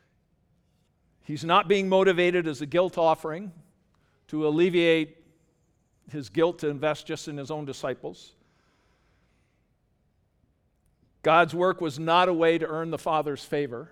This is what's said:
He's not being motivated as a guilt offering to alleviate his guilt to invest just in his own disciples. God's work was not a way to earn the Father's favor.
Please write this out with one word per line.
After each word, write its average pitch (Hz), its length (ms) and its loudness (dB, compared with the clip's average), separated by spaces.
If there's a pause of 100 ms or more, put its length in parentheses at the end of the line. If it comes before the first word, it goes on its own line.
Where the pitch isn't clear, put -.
(1200)
He's 151 200 -10
not 175 240 4
being 196 220 2
motivated 180 580 4
as 147 140 -6
a 151 40 -8
guilt 175 320 0
offering 165 540 0 (760)
to 151 200 -2
alleviate 165 720 2 (920)
his 139 200 -12
guilt 165 300 0
to 156 100 -4
invest 147 380 -4
just 160 200 -10
in 151 100 -10
his 139 120 -12
own 151 160 -10
disciples. - 680 -12 (3000)
God's 160 320 4
work 180 260 0
was 151 160 -6
not 165 320 2
a 180 40 0
way 165 240 2
to 160 100 -6
earn 165 240 -6
the 151 80 -6
Father's 151 440 -4
favor. 143 480 -8